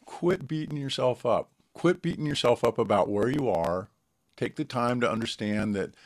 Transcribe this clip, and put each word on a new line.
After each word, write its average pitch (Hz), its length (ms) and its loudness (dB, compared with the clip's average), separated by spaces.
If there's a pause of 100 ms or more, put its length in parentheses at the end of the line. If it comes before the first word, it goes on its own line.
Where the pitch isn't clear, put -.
quit 175 420 -2
beating 151 300 -6
yourself 127 480 0
up. 104 240 2 (240)
Quit 180 260 2
beating 170 260 -4
yourself 127 380 2
up 117 140 4
about 104 320 2
where 104 180 0
you 139 220 -2
are. 87 400 -2 (480)
Take - 180 -4
the 151 80 -4
time 123 380 0
to 113 80 2
understand 107 640 -2
that, 95 180 -4 (140)